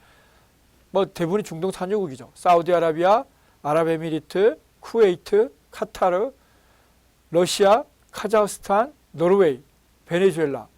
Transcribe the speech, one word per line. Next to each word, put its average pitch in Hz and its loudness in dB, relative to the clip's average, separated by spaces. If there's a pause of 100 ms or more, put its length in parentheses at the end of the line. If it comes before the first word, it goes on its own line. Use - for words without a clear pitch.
(920)
뭐 190 0
대부분이 175 -4
중동 165 -8
산유국이죠. 180 -8
사우디아라비아, 170 2 (360)
아랍에미리트, 165 -2 (220)
쿠웨이트, 214 0 (180)
카타르, 202 -4 (1000)
러시아, 196 2 (280)
카자흐스탄, 214 -2 (180)
노르웨이, 165 2 (440)
베네수엘라 160 -2 (100)